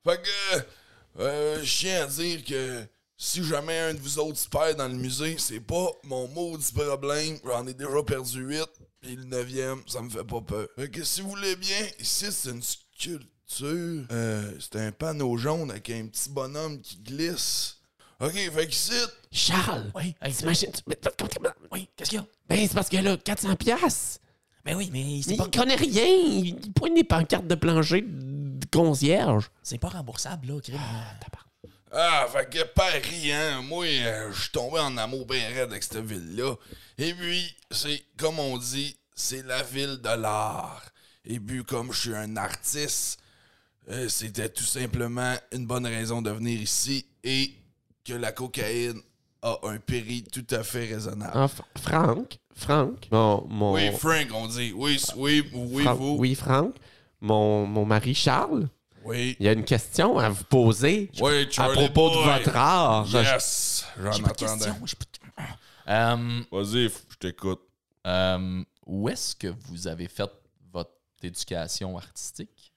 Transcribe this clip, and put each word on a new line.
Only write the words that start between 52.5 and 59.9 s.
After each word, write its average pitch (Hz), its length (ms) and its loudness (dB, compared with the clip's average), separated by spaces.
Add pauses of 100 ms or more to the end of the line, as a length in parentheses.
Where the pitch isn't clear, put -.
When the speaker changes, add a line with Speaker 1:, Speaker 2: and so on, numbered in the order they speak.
Speaker 2:
Franck, 147 560 2
mon, 110 360 6
mon 104 260 2
Speaker 1:
Oui, - 240 4
Frank, 156 360 2
on 110 140 -4
dit. 117 280 -4
Oui, 139 200 2
s-, - 200 0
oui, 147 380 4
oui, 123 300 0
Speaker 2:
Fra-, 123 100 6
Speaker 1:
vous. 139 240 0
Speaker 2:
oui, 131 180 4
Franck, 143 400 2 (440)
mon, 107 460 4
mon 104 200 2
mari 110 300 4
Charles, 175 520 2 (360)
Speaker 1:
Oui. 123 360 -4
Speaker 2:
il 101 60 0
y 104 40 8
a 110 40 8
une 110 120 2
question 175 540 2